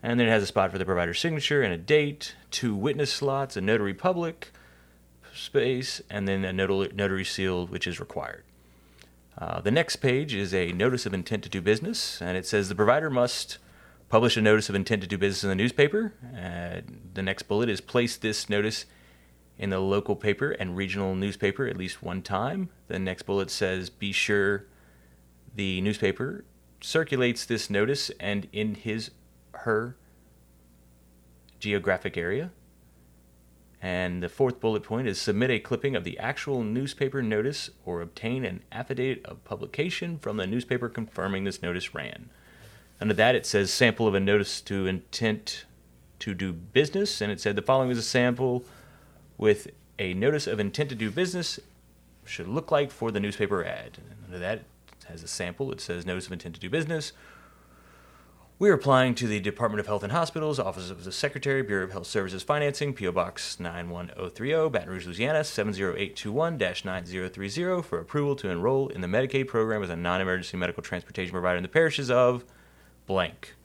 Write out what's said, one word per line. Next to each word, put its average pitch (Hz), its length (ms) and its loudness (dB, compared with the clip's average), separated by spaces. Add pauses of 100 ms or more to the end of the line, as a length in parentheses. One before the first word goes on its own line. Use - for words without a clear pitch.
And 120 180 0
then 117 60 6
it 113 40 6
has 110 120 6
a 98 40 0
spot 95 240 2
for 95 80 -4
the 92 60 0
provider's 87 340 2
signature 147 440 2
and 98 100 2
a 85 60 -2
date, 147 560 2 (160)
two 117 240 -2
witness 110 380 0
slots, 135 440 -2
a 101 40 -2
notary 101 340 2
public 170 560 -2 (840)
space, 131 760 0
and 101 180 0
then 95 160 2
a 92 80 -2
notary, 95 420 2
notary 95 300 2
seal, 90 420 0
which 90 200 -4
is 87 140 -6
required. - 440 -8 (920)
Uh, - 220 -6
the 101 100 2
next 160 260 2
page 135 380 2
is 98 200 -2
a 87 180 2
notice 120 340 2
of 98 80 -4
intent 98 280 -2
to - 60 -14
do 98 120 -4
business, 117 600 0
and 90 140 -2
it 92 100 -4
says 101 220 2
the 98 60 -4
provider 123 360 4
must - 480 0 (500)
publish 113 280 6
a 113 40 2
notice 107 280 6
of 101 60 -4
intent 98 280 2
to 92 60 -10
do 101 100 -2
business 98 240 2
in 98 80 0
the 95 60 2
newspaper. 147 580 2 (100)
Uh, 87 580 -8 (300)
the 95 100 -4
next 95 200 -2
bullet 107 260 2
is 98 120 0
place 120 360 2
this - 320 -2
notice 104 380 0 (720)
in 98 120 -4
the 95 100 0
local 98 340 2
paper 107 380 0
and 92 240 -4
regional 95 400 -2
newspaper 98 500 0
at 113 100 -4
least 90 260 -8
one 90 200 -6
time. 143 460 -2 (180)
The 92 120 -6
next 92 260 -4
bullet 98 260 0
says 92 400 -2
be 101 220 -6
sure 101 540 2 (880)
the 95 260 -2
newspaper 107 640 0 (360)
circulates 127 640 2
this 113 240 -2
notice 110 420 2 (100)
and 101 320 -2
in 107 240 -2
his, 110 340 -4 (420)
her 117 440 -2 (1600)
geographic 98 580 2
area. 107 360 -2 (1300)
And 90 400 -2
the 87 60 -2
fourth 123 320 2
bullet 110 220 2
point 117 260 -2
is 95 120 -2
submit 113 300 2
a 113 80 2
clipping 131 380 -2
of 87 80 -2
the - 140 -6
actual 131 440 -4
newspaper 135 600 -2
notice 110 480 -2 (140)
or 87 160 -4
obtain 117 440 -4
an 90 260 -6
affidavit 127 540 -4
of - 200 -14
publication 170 760 -6
from 107 180 -4
the 95 100 0
newspaper 120 420 -2
confirming 98 560 -4
this 98 180 -4
notice 90 320 -4
ran. - 360 -10 (720)
Under 107 140 4
that, 110 200 8
it 113 100 2
says 98 260 4
sample 113 380 4
of 98 60 4
a 98 60 6
notice 101 420 4
to 95 240 -2
intent 107 800 -2 (520)
to 107 140 -6
do 92 200 -2
business, 147 680 2
and 104 100 0
it 98 100 -4
said 101 140 2
the 101 80 0
following 131 280 4
is 123 80 0
a 113 40 -2
sample 123 640 2 (720)
with 104 320 4 (300)
a 92 160 -2
notice 139 320 2
of 120 120 -2
intent 107 300 0
to 131 60 -8
do 110 160 -2
business 175 500 -2 (640)
should - 240 -8
look 123 220 -2
like 147 200 4
for 113 200 -4
the 101 100 0
newspaper 101 420 0
ad. 58 360 -8
And - 260 -18
under 90 140 -12
that, 101 220 -2
it - 40 -20 (440)
has 82 140 -14
a 82 60 -14
sample. - 420 -6
It - 120 -8
says 87 240 -6
notice 90 180 -4
of - 80 -10
intent 85 220 -10
to - 60 -16
do 92 100 -8
business. 156 420 -2 (1500)
"We 202 120 8
are - 20 10
applying 131 440 6
to 123 100 -2
the 107 140 2
Department 104 400 0
of 101 60 -2
Health 104 160 0
and 101 100 -2
Hospitals, 156 460 0
Office 92 300 -4
of 90 160 -12
the 92 80 -10
Secretary, 139 480 0
Bureau 101 240 0
of 95 80 -8
Health 92 140 -8
Services 95 360 -2
Financing, 143 520 0
P 98 120 -4
O 90 60 0
Box 87 480 -2
nine 87 300 -8
one 87 260 -8
oh 92 140 -6
three 131 240 -4
oh, 160 160 2
Baton 98 180 -2
Rouge, 92 160 -8
Louisiana, 123 400 0
seven 107 300 -2
zero 95 240 0
eight 98 180 -4
two 104 160 -6
one 160 240 0
dash 92 260 0
nine 92 220 -6
zero 92 240 -6
three 98 220 -6
zero 175 320 -2
for - 180 -4
approval 143 360 0
to 107 120 -6
enroll 113 400 2
in 92 140 -6
the 90 40 -4
Medicaid 131 420 0
program 110 340 0
as 90 80 -4
a 85 60 -4
non-emergency 92 600 0
medical 87 260 -2
transportation 90 500 -6
provider 90 260 2
in 90 40 -2
the 90 60 -6
parishes 147 420 2
of 123 360 6 (580)
blank." - 500 -2 (100)